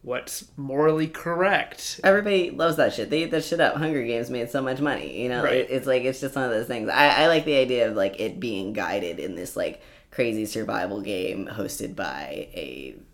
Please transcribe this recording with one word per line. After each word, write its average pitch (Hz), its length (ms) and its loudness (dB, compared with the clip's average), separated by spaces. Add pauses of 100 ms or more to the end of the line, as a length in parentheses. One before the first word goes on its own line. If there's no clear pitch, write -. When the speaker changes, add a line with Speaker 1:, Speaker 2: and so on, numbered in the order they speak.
Speaker 1:
what's - 440 -8 (100)
morally 151 500 2
correct. 170 960 -2
Speaker 2:
Everybody 196 460 4
loves 160 260 2
that 123 160 4
shit. - 180 -4
They 160 140 2
eat 151 60 -6
that 156 140 0
shit 165 160 -2
up. 131 160 4
Hunger 151 260 0
Games 117 280 -2
made 120 200 -4
so 139 120 0
much 131 180 -2
money, 101 420 -2
you 123 60 -2
know? 123 160 0
Speaker 1:
Right. - 120 2
Speaker 2:
It, 127 140 0
it's 131 160 -2
like, 127 180 2
it's 131 160 -2
just 139 140 -6
one 135 100 0
of 123 60 0
those 113 160 0
things. 113 240 -4
I, 143 340 6
I - 40 8
like 160 160 4
the 151 120 2
idea 123 320 4
of, 107 80 -2
like, 98 240 0
it 110 200 -4
being 101 320 -4
guided 87 460 -4
in 87 180 -8
this, 90 200 -10
like, 87 240 -4 (300)
crazy 110 340 0
survival 104 560 -4
game 95 500 -4
hosted - 460 -6
by 71 580 -8
a 67 420 -12 (180)